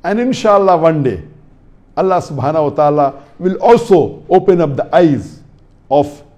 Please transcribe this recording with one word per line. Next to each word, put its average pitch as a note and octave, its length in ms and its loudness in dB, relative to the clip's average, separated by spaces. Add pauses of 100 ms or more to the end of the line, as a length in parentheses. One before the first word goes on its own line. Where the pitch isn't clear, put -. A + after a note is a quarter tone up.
And G3+ 160 -2
inshallah, G3+ 580 2
one D#3+ 240 0
day, A2 200 -4 (720)
Allah F3+ 260 0
subhanahu D3 480 -4
wa - 0 -
ta'ala D3 440 0 (240)
will F3+ 180 -2
also E3 720 2
open F3+ 300 2
up C#3+ 160 -2
the - 180 -6
eyes D3+ 460 0 (500)
of C#3+ 320 -2 (160)